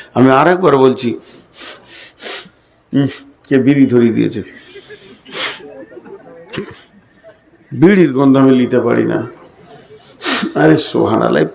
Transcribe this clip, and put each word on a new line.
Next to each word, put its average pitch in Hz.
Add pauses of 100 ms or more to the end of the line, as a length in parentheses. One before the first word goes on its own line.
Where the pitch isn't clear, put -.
(140)
আমি 131
আর 139
একবার 175
বলছি, 123 (1700)
উম, 135 (440)
কে 139
বিড়ি 135
ধরিয়ে 120
দিয়েছে? 107 (3250)
বিড়ির 160
গন্ধ 135
আমি 135
নিতে 123
পারি 117
না। 117 (1300)
আরে 151
সুবহানাল্লাহ, 117 (120)